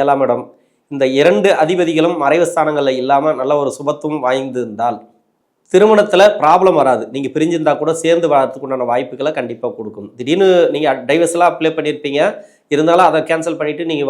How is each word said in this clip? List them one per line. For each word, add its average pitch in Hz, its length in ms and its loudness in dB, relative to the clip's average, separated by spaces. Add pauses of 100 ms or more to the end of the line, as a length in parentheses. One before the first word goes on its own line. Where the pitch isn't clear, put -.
ஏழாம் 139 260 2
இடம், 120 180 -2 (480)
இந்த 135 120 -2 (160)
இரண்டு 185 300 4 (140)
அதிபதிகளும் 165 600 0
மறைவு 165 280 2
ஸ்தானங்கள்ல 147 500 0
இல்லாம 143 300 0 (100)
நல்ல 143 200 0
ஒரு 127 180 -4
சுபத்துவம் 151 460 -6
வாய்ந்திருந்தால் 120 720 -4 (760)
திருமணத்துல 202 500 4 (180)
ப்ராப்ளம் 170 400 4
வராது. 123 240 0 (100)
நீங்க 139 220 -6
பிரிஞ்சிருந்தா 156 420 0
கூட 156 140 -2 (100)
சேர்ந்து 165 300 2
வாழறதுக்கு 135 340 0
உண்டான 131 240 -6
வாய்ப்புகளை 127 480 -4
கண்டிப்பா 120 300 -8 (100)
கொடுக்கும். 104 280 -14 (120)
திடீர்னு 165 280 0 (280)
நீங்க 151 140 -2 (200)
டைவர்ஸ் 165 280 0
எல்லாம் 170 160 4
அப்ளை 160 260 -2
பண்ணியிருப்பீங்க, 147 420 -4 (540)
இருந்தாலும் 170 340 4
அதை 156 120 2 (100)
கேன்சல் 165 300 -4
பண்ணிட்டு 151 300 -6
நீங்க 143 200 -2